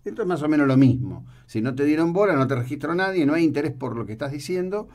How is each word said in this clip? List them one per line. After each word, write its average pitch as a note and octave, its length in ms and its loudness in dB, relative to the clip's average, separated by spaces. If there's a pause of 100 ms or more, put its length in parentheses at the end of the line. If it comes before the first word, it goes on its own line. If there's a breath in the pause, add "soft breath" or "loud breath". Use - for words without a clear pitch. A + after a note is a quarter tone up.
Esto G#3+ 200 -6
es F#3 40 -2
más E3+ 160 -2
o D3+ 60 0
menos D3 180 4
lo C3+ 80 4
mismo. A#2+ 500 4 (200 loud breath)
Si - 160 -6
no A2+ 120 -4
te C#3 120 -2
dieron D#3 260 2
bola, F#3+ 240 2
no C3+ 120 2
te C3+ 80 0
registró C#3 400 -6
nadie, F#3+ 300 0
no C#3+ 80 2
hay E3 120 2
interés C#3+ 260 0
por B2+ 240 -8
lo A2+ 100 -6
que G#2 80 -10
estás C#3 200 -8
diciendo, F#3 600 -6